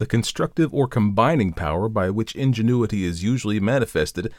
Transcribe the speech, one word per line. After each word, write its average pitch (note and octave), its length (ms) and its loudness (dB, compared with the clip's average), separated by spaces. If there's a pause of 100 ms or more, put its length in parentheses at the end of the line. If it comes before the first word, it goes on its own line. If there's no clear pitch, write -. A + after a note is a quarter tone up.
The A2 60 -2
constructive D#3 680 -2
or C3+ 140 0
combining A2 640 2
power E2+ 360 -2
by G2+ 220 0
which G#2+ 240 -4
ingenuity A#2 720 2
is E2+ 180 -2
usually G#2+ 380 0
manifested, G#2 800 0